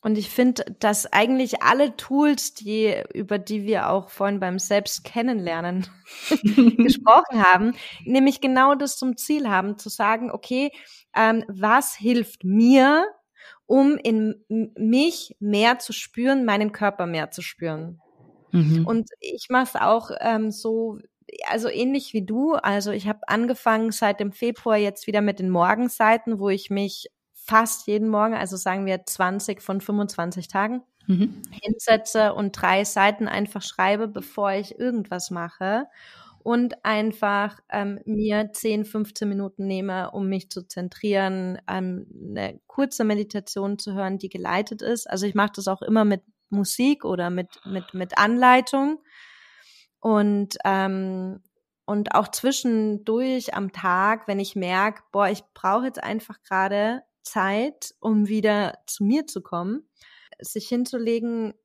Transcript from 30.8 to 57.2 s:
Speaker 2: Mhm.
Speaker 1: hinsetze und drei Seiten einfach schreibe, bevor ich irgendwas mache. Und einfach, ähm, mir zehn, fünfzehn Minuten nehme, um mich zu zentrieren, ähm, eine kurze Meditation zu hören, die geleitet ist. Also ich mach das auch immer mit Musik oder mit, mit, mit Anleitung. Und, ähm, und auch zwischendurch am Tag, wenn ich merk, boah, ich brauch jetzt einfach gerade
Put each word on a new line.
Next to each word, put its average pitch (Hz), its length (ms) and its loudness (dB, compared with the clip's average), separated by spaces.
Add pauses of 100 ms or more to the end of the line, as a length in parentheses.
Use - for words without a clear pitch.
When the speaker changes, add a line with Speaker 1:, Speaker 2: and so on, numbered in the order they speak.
Speaker 2:
Mhm. 185 380 0 (200)
Speaker 1:
hinsetze 220 720 2
und 202 180 -4
drei 190 320 0
Seiten 208 460 0
einfach 202 320 -4
schreibe, 208 480 -2
bevor 202 420 -4
ich 196 260 -6
irgendwas 208 540 -6
mache. 190 540 -6 (540)
Und 240 440 -2
einfach, 214 840 -2
ähm, 202 340 -6
mir 214 480 -2
zehn, 214 320 -4
fünfzehn 208 460 -6
Minuten 196 360 -6
nehme, 190 460 -4
um 196 160 -4
mich 190 220 -4
zu 180 180 -12
zentrieren, 185 880 -4 (120)
ähm, 185 360 -6 (300)
eine - 320 -8
kurze 269 380 -2
Meditation 202 720 -4
zu 202 140 -10
hören, 190 240 -4
die - 100 -10
geleitet 190 540 -6
ist. - 280 -4
Also 190 160 -4
ich 196 80 -2
mach 202 160 0
das 196 200 -6
auch 190 120 -4
immer 220 220 4
mit 202 200 2 (260)
Musik 240 560 0
oder 180 240 -2
mit, 180 340 -6
mit, 190 300 -10
mit 185 240 -2
Anleitung. 254 840 4 (1040)
Und, 208 640 2
ähm, 190 720 -2 (460)
und 208 280 -2
auch 202 140 2
zwischendurch 233 1300 -2
am 196 180 -6
Tag, 190 560 -2
wenn 196 120 -2
ich 196 180 -6
merk, 190 560 -2
boah, 196 160 2
ich 202 140 -6 (100)
brauch 208 320 0
jetzt - 180 -8
einfach - 400 -8
gerade 202 600 -2 (200)